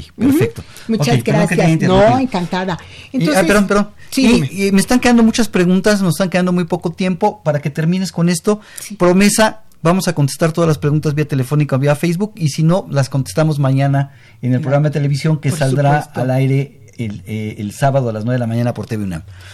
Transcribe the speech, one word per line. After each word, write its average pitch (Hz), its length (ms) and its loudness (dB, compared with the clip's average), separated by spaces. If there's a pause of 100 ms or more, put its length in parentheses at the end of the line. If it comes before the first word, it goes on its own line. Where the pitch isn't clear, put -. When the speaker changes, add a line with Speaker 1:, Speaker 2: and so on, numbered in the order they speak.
(160)
Speaker 1:
perfecto. 277 460 0
Speaker 2:
Ujú. - 340 -10
Muchas 143 220 0
Speaker 1:
Ok, 113 60 -4
perdón 156 180 2
que 165 60 0
te - 80 -2
Speaker 2:
gracias. 165 160 4
Speaker 1:
interrumpí. 190 380 4
Speaker 2:
No, 254 80 4
encantada. 185 600 -4 (340)
Speaker 1:
Y, 269 60 -4
Speaker 2:
Entonces, 285 240 2
Speaker 1:
ah, - 40 2
perdón, 202 200 4
perdón. 202 240 0 (200)
Speaker 2:
sí, 262 140 0
Speaker 1:
Y, 214 40 6
Speaker 2:
dime. 170 200 4 (200)
Speaker 1:
y 196 40 -2
me 190 80 4
están 247 200 2
quedando 240 220 4
muchas 220 260 2
preguntas, 190 520 2
nos 175 140 0
están 190 160 -2
quedando 180 220 0
muy 180 120 0
poco 175 280 -4
tiempo. 190 500 -4
Para 147 180 -2
que 156 80 -4
termines 170 420 -2
con 170 200 0
esto, 208 300 -2 (200)
Speaker 2:
Sí. - 140 -14
Speaker 1:
promesa, 202 680 2 (180)
vamos 175 260 0
a - 60 -2
contestar 151 380 0
todas 170 160 0
las 156 100 2
preguntas 147 360 0
vía 147 140 -2
telefónica 139 480 0
o - 20 2
vía 143 160 2
Facebook, 175 420 -2
y 156 120 -2
si 160 140 -2
no, 175 280 2
las 139 200 0
contestamos 151 480 -2
mañana 139 540 0 (280)
en 123 120 0
el 123 80 0
Speaker 2:
Claro. - 20 -6
Speaker 1:
programa 143 260 2
de 143 60 -4
televisión 147 460 0
que 139 100 -2
Speaker 2:
Por - 80 -2
Speaker 1:
saldrá 139 460 2
Speaker 2:
supuesto. - 180 -10
Speaker 1:
al 127 80 -2
aire 135 500 0 (160)
el, 104 300 -8
eh, 107 320 -8
el 104 140 -6
sábado 135 360 0
a 110 60 -6
las 107 100 -6
nueve 123 120 -2
de 123 40 -2
la 120 60 -4
mañana 117 260 -2
por 107 140 -8
T 113 100 -8
V 104 80 -4
unam. 87 180 -8 (320)